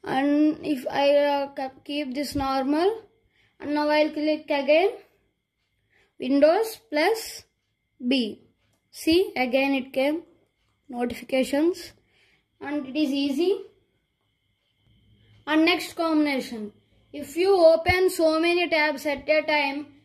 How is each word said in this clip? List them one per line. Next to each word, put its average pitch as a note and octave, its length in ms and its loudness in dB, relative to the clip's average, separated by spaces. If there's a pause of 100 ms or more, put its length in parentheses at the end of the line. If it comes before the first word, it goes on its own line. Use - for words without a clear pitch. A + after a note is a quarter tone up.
And D4 600 0
if C#4 260 -4
I, C#4+ 240 2
uh, C#4+ 540 0 (160)
keep C#4+ 280 -6
this C#4+ 220 -6
normal, C#4+ 680 0 (580)
and C#4+ 120 -6
now D4 140 -2
I'll D4+ 240 2
click D4+ 380 -2
again D4+ 420 2 (1300)
Windows D4+ 580 2 (120)
plus E4+ 540 -2 (640)
B. B3 360 -2 (500)
See, F4 420 0
again C4 400 0
it C4 200 -4
came D4 300 -2 (680)
notifications, C4 1040 -2 (680)
and C#4+ 260 -6
it C4 140 -6
is C#4 120 0
easy. C#4+ 500 0 (1900)
And D#4 160 4
next E4+ 320 0
combination, C#4 760 -2 (400)
if C#4+ 240 -12
you F#4+ 180 4
open F4 540 4
so D#4+ 320 2
many F4 260 0
tabs D4+ 380 0
at C#4+ 240 -4
a D#4 140 4
time D4 440 -2 (180)